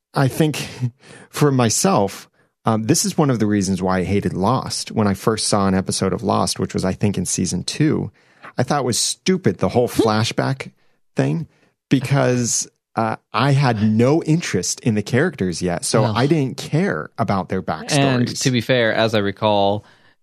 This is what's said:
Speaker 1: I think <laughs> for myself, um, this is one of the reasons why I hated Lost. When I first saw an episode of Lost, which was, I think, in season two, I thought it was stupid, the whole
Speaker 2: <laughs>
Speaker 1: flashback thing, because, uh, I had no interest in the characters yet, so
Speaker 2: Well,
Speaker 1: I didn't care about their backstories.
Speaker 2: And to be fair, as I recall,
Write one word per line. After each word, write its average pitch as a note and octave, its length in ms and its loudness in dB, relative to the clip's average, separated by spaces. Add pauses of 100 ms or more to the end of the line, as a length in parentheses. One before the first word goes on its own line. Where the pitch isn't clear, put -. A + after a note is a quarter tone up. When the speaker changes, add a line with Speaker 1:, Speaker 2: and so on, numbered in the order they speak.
(140)
Speaker 1:
I C#3 160 2
think D3+ 400 -2 (300)
<laughs> - 300 -20
for D3 220 2
myself, B2 760 0 (380)
um, A2 160 2
this D3 220 2
is G3 100 -4
one D3+ 140 2
of A#2+ 80 0
the G#2 80 0
reasons G2 360 0
why F#2 180 0
I F2+ 60 0
hated F#2 280 0
Lost. G2+ 580 -2
When G#2+ 160 2
I G2 60 2
first - 340 -2
saw G2 200 2
an F#2+ 80 2
episode F#2+ 380 -2
of - 100 -6
Lost, G2+ 340 0
which G2 160 -4
was, F#2+ 100 -2
I F#2+ 100 -2
think, G2 220 -2
in F#2 100 -2
season F2+ 380 -4
two, G#2+ 480 -2 (460)
I B2 60 0
thought D3 160 0
it B2+ 60 -4
was B2 120 -2
stupid, - 600 0
the F#2+ 100 0
whole A#2+ 180 2
Speaker 2:
<laughs> - 0 -
Speaker 1:
flashback A2+ 840 0 (440)
thing, D3 320 -2 (420)
because, B2+ 800 2 (280)
uh, A2+ 220 -2 (160)
I B2+ 180 2
had B2 320 2
no A#2+ 400 2
interest D3+ 560 -2
in A2 160 0
the G#2 80 0
characters G2 580 -2
yet, F2 240 -2
so - 160 2
Speaker 2:
Well, A2 160 0
Speaker 1:
I B2 100 2
didn't C#3+ 300 0
care D3+ 640 -4
about F#2+ 300 -2
their F#2+ 120 -2
backstories. - 360 -4
Speaker 2:
And B2+ 440 2
to C#3+ 100 0
be A#2+ 100 2
fair, A#2 320 2
as A2 200 2
I A2 60 2
recall, G2+ 680 0 (380)